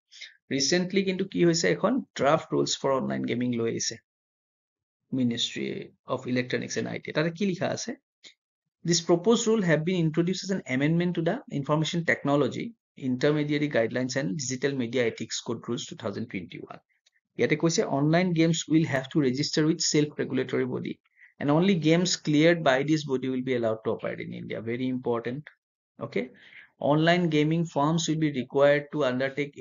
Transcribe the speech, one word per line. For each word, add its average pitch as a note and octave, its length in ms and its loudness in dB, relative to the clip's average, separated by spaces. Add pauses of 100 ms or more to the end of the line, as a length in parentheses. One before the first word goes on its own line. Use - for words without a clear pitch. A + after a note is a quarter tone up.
(540)
ৰিচেণ্টলি F3+ 540 2
কিন্তু F#3+ 240 -2
কি F3 160 -2
হৈছে, E3+ 180 2 (100)
এখন G#3 160 0 (260)
ড্ৰাফ্ট D3+ 360 2
ৰুলছ C#3+ 260 0
ফৰ C#3 100 0 (100)
অনলাইন C3+ 300 -4
গেমিং B2 180 -2 (120)
লৈ A2+ 120 0
আহিছে A2+ 240 -4 (1200)
মিনিষ্ট্ৰী B2 480 -2 (480)
অফ B2+ 60 -4 (120)
ইলেক্ট্ৰনিক্স B2 460 -2
এণ্ড B2 140 -4
আই A#2 120 -6
টি। - 120 -10
তাতে D#3 220 0
কি G#3+ 120 0
লিখা D3+ 260 -2
আছে? - 140 -8 (1000)
"This E3 200 2
proposed G3 400 4
rule A3 220 2
have D#3 180 4
been F#3 180 0
introduced E3+ 400 0
as G3 100 -2
an - 60 -6 (140)
amendment E3+ 420 2
to E3+ 100 -2
the G#3 80 0 (240)
Information D#3 400 0 (100)
Technology, C#3 560 0 (440)
Intermediary D3 680 0
Guidelines B2 440 0
and D3+ 80 -4 (140)
Digital C3 300 -4 (100)
Media A#2+ 280 -2
Ethics - 260 -10 (100)
Code A#2 200 -6
Rules A#2+ 220 -6
two E3+ 140 -14
thousand G#2 300 -6
twenty-one।" - 480 -12 (580)
ইয়াতে C#3 240 2
কৈছে, E3+ 200 2 (160)
"Online E3 320 2 (100)
games E3 180 4 (140)
will D#3+ 220 4
have C3 180 0
to - 40 0 (120)
register C#3+ 400 0
with E3 120 0 (140)
self-regulatory C3 800 0
body A#2+ 200 -6 (460)
and E3+ 160 -2
only F#3+ 180 6 (140)
games E3+ 220 4 (160)
cleared D#3+ 340 6 (100)
by C3 80 4 (120)
this D#3 200 2
body B2+ 220 -2
will B2+ 180 -4
be B2+ 80 2
allowed A2 260 0
to A2+ 100 -2
operate A2+ 320 -6
in A#2 140 -10
India।" A#2 180 -8 (140)
Very B2+ 240 -4
important। B2 460 -4 (560)
অ'কে? B2 240 -4 (580)
Online E3 480 4
gaming D#3 380 2
firms D#3+ 420 0
will D#3 120 0
be D3+ 120 0
required C#3 600 2
to D3+ 120 0
undertake C3+ 560 -2